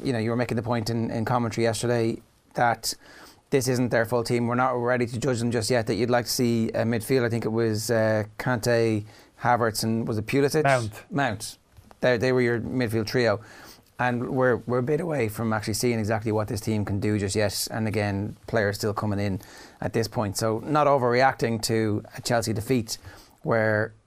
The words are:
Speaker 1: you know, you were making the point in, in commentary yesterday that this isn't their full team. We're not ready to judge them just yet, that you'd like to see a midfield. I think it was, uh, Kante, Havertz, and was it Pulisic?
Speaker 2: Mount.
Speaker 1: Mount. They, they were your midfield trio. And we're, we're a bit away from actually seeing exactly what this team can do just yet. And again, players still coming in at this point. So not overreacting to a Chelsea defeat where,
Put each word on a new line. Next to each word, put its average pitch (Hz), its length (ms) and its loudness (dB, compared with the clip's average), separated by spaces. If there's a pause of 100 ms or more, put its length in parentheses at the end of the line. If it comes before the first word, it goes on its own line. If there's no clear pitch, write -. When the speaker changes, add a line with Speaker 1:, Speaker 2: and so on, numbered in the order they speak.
Speaker 1:
you 131 100 -2
know, 113 60 0
you 110 100 0
were 117 60 0
making 120 200 0
the 117 60 -2
point 113 300 -2
in, 117 180 -2
in 113 160 -2
commentary 117 380 0
yesterday 117 580 0 (320)
that - 400 0 (560)
this 131 180 2
isn't 123 220 2
their 117 160 2
full 120 180 0
team. 120 220 0
We're 117 100 0
not 127 180 2
ready 123 340 0
to 123 100 -6
judge 123 220 0
them 120 100 0
just 110 220 0
yet, 117 160 2
that 120 80 0
you'd 117 160 0
like 120 140 2
to - 60 -6
see 117 380 2
a - 140 -2
midfield. 120 420 0
I 113 40 2
think 113 160 -2
it 113 40 0
was, 110 400 0
uh, 110 360 2 (120)
Kante, 117 640 0 (380)
Havertz, 117 420 2
and 113 240 0
was 110 120 -2
it 110 80 -8
Pulisic? 143 360 2
Speaker 2:
Mount. 127 280 2 (180)
Speaker 1:
Mount. 127 480 -4 (440)
They, 127 160 4
they 127 140 2
were 127 100 4
your 120 180 2
midfield 113 480 -2
trio. 110 320 2 (600)
And 123 280 -2
we're, 127 360 2
we're 123 120 0
a 127 60 0
bit 151 180 0
away 147 260 -2
from 110 240 -2
actually 110 220 -2
seeing 120 260 0
exactly 107 320 -2
what 107 160 0
this 110 140 -6
team 107 240 0
can 101 160 -2
do 107 180 0
just 101 160 -2
yet. 104 340 0
And 113 160 -4
again, 104 520 -2 (100)
players 104 300 0
still 104 160 -2
coming 101 260 -2
in 98 220 -2 (400)
at - 100 -4
this 113 160 0
point. 107 300 -4
So 110 220 -2
not 147 280 2
overreacting 127 760 2
to 110 420 0 (120)
a - 40 -12
Chelsea 117 320 0
defeat 110 440 -2 (440)
where, 110 520 0 (140)